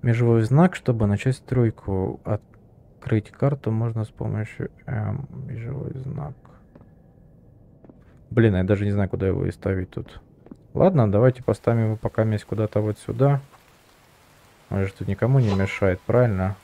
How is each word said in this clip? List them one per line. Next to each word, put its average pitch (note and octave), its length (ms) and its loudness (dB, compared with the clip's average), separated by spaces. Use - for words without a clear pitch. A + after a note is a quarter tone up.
Межевой A#2 380 4
знак, C#3+ 340 4
чтобы A2+ 320 0
начать G#2 300 0
стройку. G#2+ 880 -2
Открыть - 1040 -6
карту C#3 400 -2
можно A2+ 320 -2
с G#2 60 -8
помощью, G#2+ 600 -8
эм, G#2 420 -6
межевой A#2+ 480 -10
знак. C3+ 380 -10
Блин, A2+ 260 4
я F#2 80 0
даже G2+ 220 0
не G2+ 60 -2
знаю, G2+ 180 -2
куда F#2+ 180 -4
его F#2 180 -2
и F#2 60 -2
ставить F#2+ 400 -6
тут. - 280 -14
Ладно, D3 360 4
давайте A2+ 320 2
поставим A2+ 440 0
его A2 100 -2
пока A2 300 -2
месть G#2+ 200 -2
куда-то G#2+ 360 -2
вот G#2+ 180 -4
сюда. C3 400 0
Он G2 160 -2
же F#2+ 60 -6
тут G2+ 160 -10
никому A#2 320 2
не G#2+ 160 2
мешает, F#2+ 460 0
правильно? G2+ 640 0